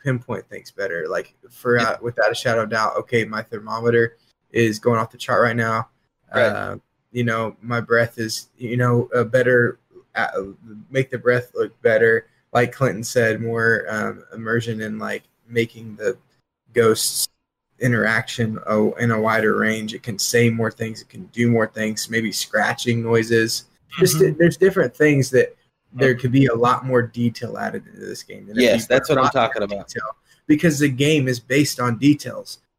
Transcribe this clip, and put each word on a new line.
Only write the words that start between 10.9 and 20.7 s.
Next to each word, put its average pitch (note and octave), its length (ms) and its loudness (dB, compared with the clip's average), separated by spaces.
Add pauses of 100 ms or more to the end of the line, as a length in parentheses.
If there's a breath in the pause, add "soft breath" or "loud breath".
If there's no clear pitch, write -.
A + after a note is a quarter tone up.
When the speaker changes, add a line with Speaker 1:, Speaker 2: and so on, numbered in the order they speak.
Speaker 1:
the B2+ 80 -8
breath A#2+ 380 0
look A2 260 -4
better. A2+ 460 4 (260)
Like A#2+ 180 2
Clinton A2+ 320 -2
said, A2+ 380 0
more, A2+ 480 0
um, G#2+ 340 -6 (100)
immersion A2+ 480 -4
in, G#2+ 180 -8
like, G#2 240 -8 (240)
making A2+ 500 -6
the G#2 200 -4 (560)
ghosts - 540 2 (520)
interaction, A2 880 -2
oh, G#2+ 260 2
in A#2 180 0
a A2 80 0
wider A2 380 2
range. A2 360 -2
It - 100 -14
can G#2 160 -8
say A#2 300 2
more A2+ 220 -2